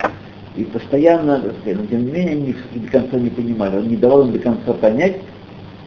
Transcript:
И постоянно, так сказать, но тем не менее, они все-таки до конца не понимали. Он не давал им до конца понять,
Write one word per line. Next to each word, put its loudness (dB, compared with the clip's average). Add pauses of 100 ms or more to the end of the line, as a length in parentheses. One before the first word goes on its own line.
(560)
И -4
постоянно, 2
так -4
сказать, -4
но -6
тем -2
не -4
менее, -2
они -2
все-таки -12
до -10
конца 2
не 0
понимали. -2
Он 0
не 0
давал 6
им 0
до -2
конца -2
понять, 2 (680)